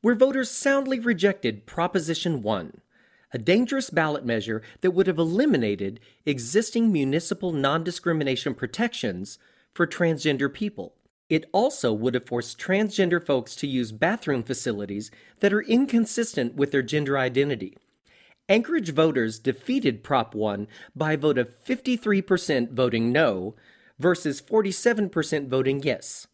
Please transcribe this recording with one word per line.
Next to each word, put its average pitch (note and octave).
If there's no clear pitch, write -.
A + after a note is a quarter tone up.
where A#3
voters C4
soundly C4+
rejected G3
Proposition E3
One, G2+
a C3
dangerous A#3
ballot D3+
measure A2
that F#3
would F3+
have E3
eliminated C3+
existing F#3
municipal E3
non-discrimination D3+
protections A2+
for E3+
transgender D3
people. G3+
It D#3+
also F#3+
would A#2
have B2
forced -
transgender F#3+
folks B2+
to D3
use B2
bathroom D3
facilities G#2
that G3+
are G#3
inconsistent A3+
with C#3+
their C#3
gender C#3
identity. B2+
Anchorage A3+
voters C3
defeated C3+
Prop B2+
One G#2
by D#3
a D3
vote C#3+
of B2
fifty-three A#3
percent D3
voting A#2
no A2
versus D#3
forty-seven G#3+
percent D3+
voting C3+
yes. -